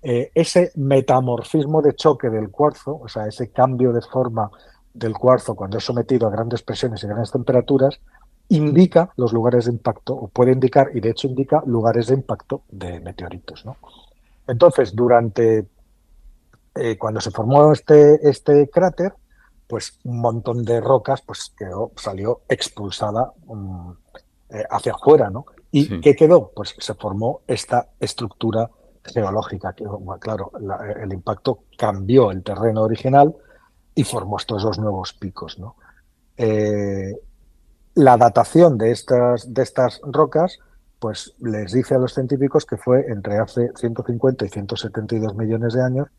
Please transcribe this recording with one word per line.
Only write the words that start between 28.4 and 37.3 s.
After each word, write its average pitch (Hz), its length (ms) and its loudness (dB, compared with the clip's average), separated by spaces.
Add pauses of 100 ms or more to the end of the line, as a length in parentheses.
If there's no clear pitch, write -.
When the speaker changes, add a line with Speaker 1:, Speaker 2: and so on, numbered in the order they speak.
Speaker 1:
geológica, 98 720 -6
que, 107 140 -14
bueno, 98 340 -12
claro, 104 400 -10
la, 98 160 -8 (260)
el 98 120 -10
impacto 107 460 -6 (180)
cambió 107 540 2
el 92 100 -8
terreno 110 400 -2
original 135 520 4 (600)
y 135 100 0
formó 104 320 -6
estos 104 260 -6
dos 107 160 -2
nuevos 98 360 -6
picos, - 440 -14
¿no? 92 180 -16 (600)
Eh, 104 800 -2 (800)